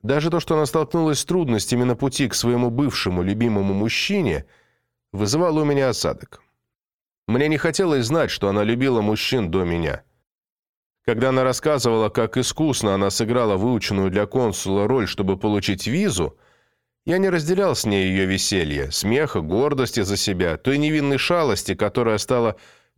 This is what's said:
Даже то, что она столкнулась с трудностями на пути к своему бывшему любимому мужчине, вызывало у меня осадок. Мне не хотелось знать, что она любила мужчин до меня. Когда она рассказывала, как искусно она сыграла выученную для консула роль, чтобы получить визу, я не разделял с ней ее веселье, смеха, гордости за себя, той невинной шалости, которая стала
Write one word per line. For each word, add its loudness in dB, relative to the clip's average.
Даже 0
то, 0
что -2
она 2
столкнулась 0
с -4
трудностями 0
на 2
пути -2
к -6
своему 2
бывшему -2
любимому 0
мужчине, -2
вызывало 0
у 2
меня 2
осадок. -4
Мне 2
не 0
хотелось 0
знать, 0
что -2
она 2
любила 2
мужчин 0
до 0
меня. -2
Когда 2
она 2
рассказывала, 2
как -2
искусно 0
она 2
сыграла 0
выученную 0
для 0
консула 0
роль, 2
чтобы -2
получить -2
визу, -2
я 0
не 2
разделял 0
с -4
ней 2
ее 2
веселье, -2
смеха, 0
гордости 0
за -2
себя, 0
той 0
невинной 0
шалости, 0
которая 0
стала 0